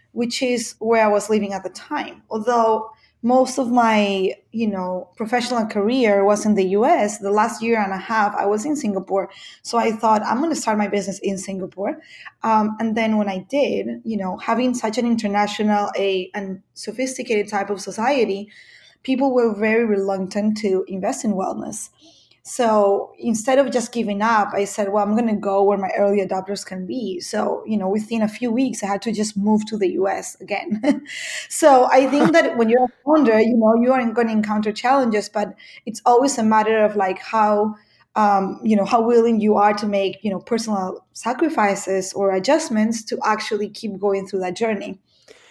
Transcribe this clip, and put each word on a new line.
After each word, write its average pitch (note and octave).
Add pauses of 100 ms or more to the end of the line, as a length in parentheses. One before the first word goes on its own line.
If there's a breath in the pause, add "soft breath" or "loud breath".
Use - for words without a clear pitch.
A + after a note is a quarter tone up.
(120)
which A#3+
is B3
where A3+
I G#3+
was G#3
living G3+
at F#3+
the F#3
time. -
Although A3 (300 loud breath)
most B3+
of B3
my, G#3+ (180)
you A3+
know, F#3
professional A#3
career G#3+
was G#3
in G#3+
the F#3
U G3+
S. B3+
The G3
last A3
year A3+
and F#3+
a F#3+
half, G#3
I -
was G#3+
in D4
Singapore. F#3+ (320 loud breath)
So -
I A3+
thought, A3
"I'm A3
gonna D#4+
start G#3+
my G#3
business G3
in G3
Singapore." F#3+ (440 loud breath)
Um, G#3+
and A3+
then A3
when G#3
I F#3+ (100)
did, A#3
you A3
know, F#3+
having A#3+
such A3
an A#3+
international, G#3
a, F#3+
and F#3+ (140)
sophisticated A#3
type G3+
of G3
society, G#3 (540 loud breath)
people C4
were A#3
very A3
reluctant G3
to F#3+
invest G3
in G#3
wellness. - (520 soft breath)
So G#3+
instead A#3+
of C4+
just A#3+
giving G#3
up, G#3+
I G3+
said, G3
"Well, G#3
I'm G#3
gonna A3
go G3
where G3+
my F#3+
early G3+
adopters F#3+
can F#3
be." G3+
So, -
you G#3+
know, F#3
within G#3+
a G#3+
few A#3
weeks, B3+
I G3+
had G3
to A#3
just G#3
move G#3+
to A3
the F#3+
U F#3+
S -
again. G#3
<laughs> -
So C4+
I C4+
think D4
that C#4+
when A3+
you're B3
a - (180)
founder, C4+
you A3+
know, A3+
you A#3+
are A#3+
gonna A3+
encounter G#3+
challenges, A3
but G#3 (320 loud breath)
it's -
always B3+
a A3+
matter A3
of, G#3+
like, F#3+
how, G#3+ (400 loud breath)
um, G3
you A3
know, G3
how A#3
willing A#3
you G#3
are G#3
to G#3+
make, G3
you G#3
know, F#3
personal A3
sacrifices G#3
or G3
adjustments A#3
to -
actually G#3+
keep G3
going G3
through G3
that F3+
journey. G#3 (540 soft breath)